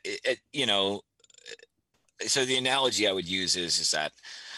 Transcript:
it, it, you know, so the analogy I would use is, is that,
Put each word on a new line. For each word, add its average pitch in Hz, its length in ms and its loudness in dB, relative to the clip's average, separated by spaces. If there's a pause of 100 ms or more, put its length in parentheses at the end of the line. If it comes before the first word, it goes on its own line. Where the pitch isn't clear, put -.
it, 101 220 -6
it, 127 140 0 (120)
you 139 140 -2
know, 101 360 2 (1200)
so 135 180 2
the 131 140 2
analogy 127 500 2
I 98 60 2
would 90 140 -2
use 90 280 0
is, 85 240 0
is 82 120 0
that, 76 200 0 (460)